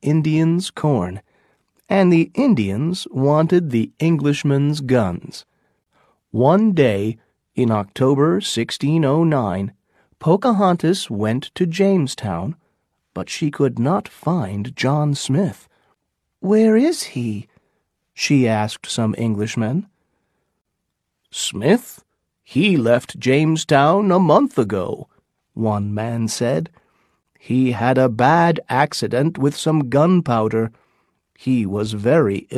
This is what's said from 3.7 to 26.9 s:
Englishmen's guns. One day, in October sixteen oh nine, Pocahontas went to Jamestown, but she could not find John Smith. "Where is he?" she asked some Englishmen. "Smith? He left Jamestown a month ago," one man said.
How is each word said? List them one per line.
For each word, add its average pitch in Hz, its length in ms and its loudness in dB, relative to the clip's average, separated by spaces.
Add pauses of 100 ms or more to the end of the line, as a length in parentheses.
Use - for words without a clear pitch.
Englishmen's 147 800 0
guns. 120 640 -2 (840)
One 185 420 4
day, 113 440 2 (380)
in 123 160 2
October 139 720 0
sixteen 147 640 -2
oh 147 180 2
nine, 107 500 -2 (460)
Pocahontas 190 920 0
went 110 340 -4 (120)
to 185 100 0
Jamestown, 160 920 -2 (580)
but 90 160 -8
she - 280 -4
could 127 200 0 (120)
not 202 180 -2
find 104 680 -6
John 147 400 0 (100)
Smith. 139 340 -2 (800)
"Where 220 380 2
is 311 220 2 (140)
he?" 117 340 -6 (680)
she - 240 0 (240)
asked - 360 -8
some 110 200 0
Englishmen. 113 720 -4 (1400)
"Smith? - 720 -2 (400)
He 180 340 2
left 120 500 0
Jamestown 156 840 2
a 180 220 4
month 262 240 2
ago," 98 500 -4 (460)
one 104 400 -4
man 113 340 -4
said. 135 420 -4 (840)